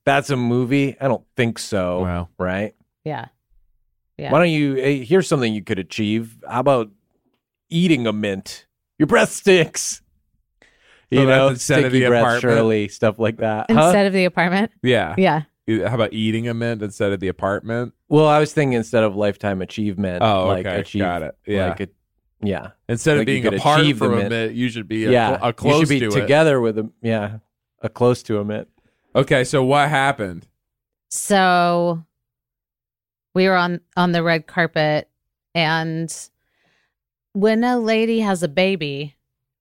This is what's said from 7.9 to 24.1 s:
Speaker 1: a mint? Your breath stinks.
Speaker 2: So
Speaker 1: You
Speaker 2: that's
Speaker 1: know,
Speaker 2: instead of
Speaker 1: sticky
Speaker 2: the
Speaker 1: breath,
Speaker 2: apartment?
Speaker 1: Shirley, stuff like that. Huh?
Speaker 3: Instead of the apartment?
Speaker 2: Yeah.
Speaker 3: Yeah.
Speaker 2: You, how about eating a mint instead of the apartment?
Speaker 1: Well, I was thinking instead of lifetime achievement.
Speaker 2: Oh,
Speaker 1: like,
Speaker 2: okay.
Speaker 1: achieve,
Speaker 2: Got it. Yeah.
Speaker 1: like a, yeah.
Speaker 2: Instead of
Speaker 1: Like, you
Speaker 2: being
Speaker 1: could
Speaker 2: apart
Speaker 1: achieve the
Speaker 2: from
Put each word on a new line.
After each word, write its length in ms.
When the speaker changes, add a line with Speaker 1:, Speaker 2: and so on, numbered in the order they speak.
Speaker 1:
a 60
mint? 520
Your 100
breath 260
stinks. 680
Speaker 2:
So 60
Speaker 1:
You 160
Speaker 2:
that's 20
Speaker 1:
know, 220
Speaker 2:
instead 300
of 120
Speaker 1:
sticky 140
Speaker 2:
the 40
Speaker 1:
breath, 120
Speaker 2:
apartment? 200
Speaker 1:
Shirley, 460
stuff 320
like 180
that. 320
Huh? 180
Speaker 3:
Instead 180
of 80
the 100
apartment? 480
Speaker 2:
Yeah. 360
Speaker 3:
Yeah. 240
Speaker 2:
You, 180
how 100
about 180
eating 340
a 60
mint 300
instead 280
of 80
the 80
apartment? 680
Speaker 1:
Well, 200
I 120
was 140
thinking 240
instead 260
of 140
lifetime 440
achievement. 600
Speaker 2:
Oh, 240
Speaker 1:
like, 180
Speaker 2:
okay. 140
Speaker 1:
achieve, 220
Speaker 2:
Got 220
it. 120
Yeah. 240
Speaker 1:
like 120
a, 60
yeah. 280
Speaker 2:
Instead 280
of 60
Speaker 1:
Like, 60
you 60
Speaker 2:
being 100
Speaker 1:
could 120
Speaker 2:
apart 260
Speaker 1:
achieve 180
the 60
Speaker 2:
from 80